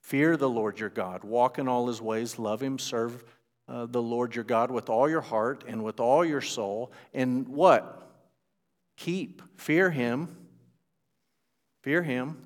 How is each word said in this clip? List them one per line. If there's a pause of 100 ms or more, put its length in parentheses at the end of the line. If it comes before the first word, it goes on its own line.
"Fear
the
Lord
your
God,
walk
in
all
his
ways,
love
him,
serve, (440)
uh,
the
Lord
your
God
with
all
your
heart
and
with
all
your
soul," (220)
and
what? (840)
"Keep,
fear
him, (1300)
fear
him